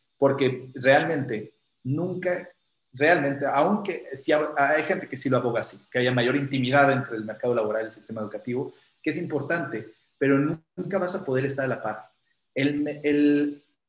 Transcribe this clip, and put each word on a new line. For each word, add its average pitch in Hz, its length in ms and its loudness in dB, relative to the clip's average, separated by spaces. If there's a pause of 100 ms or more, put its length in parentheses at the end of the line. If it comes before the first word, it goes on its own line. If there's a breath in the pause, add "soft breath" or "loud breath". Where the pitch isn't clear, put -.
(180)
Porque 135 580 0
realmente, 135 800 2 (320)
nunca, 175 640 -2 (420)
realmente, 139 540 2
aunque 165 640 0
si 143 220 0
ha-, 151 240 0
hay 151 260 2
gente 175 240 -4
que - 80 -10
sí 131 140 -2
lo 127 80 4
aboga 117 240 0
así, - 280 -2
que 127 100 -2
haya 123 120 2
mayor 127 240 2
intimidad 135 560 2
entre 127 240 -2
el 110 80 -6
mercado 117 320 -2
laboral 110 280 -2
y - 20 -6
el 107 60 -10
sistema - 280 -12
educativo, 120 540 -8 (280 loud breath)
que 156 100 -2
es 143 60 -2
importante, 143 760 -6 (240 loud breath)
pero 139 220 4
nunca 170 580 -4
vas 180 160 0
a 185 120 -4
poder 131 200 0
estar 135 200 -2
a - 20 -2
la 117 160 -4
par. 107 260 -8 (440)
El 143 260 0
me-, 147 240 -4
el, 147 580 4 (280)